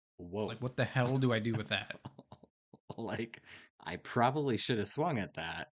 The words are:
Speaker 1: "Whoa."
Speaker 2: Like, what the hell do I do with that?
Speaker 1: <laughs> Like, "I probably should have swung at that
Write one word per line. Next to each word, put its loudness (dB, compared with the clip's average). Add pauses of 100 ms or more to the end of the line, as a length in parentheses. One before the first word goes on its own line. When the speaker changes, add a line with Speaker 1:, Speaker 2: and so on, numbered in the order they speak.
(180)
Speaker 1:
"Whoa." -2
Speaker 2:
Like, -6
what -4
the 2
hell 2
do 4
I 4
do 2
with -2
that? -2 (100)
Speaker 1:
<laughs> -18
Like, -6 (440)
"I -4
probably 2
should 2
have 0
swung 0
at -4
that -6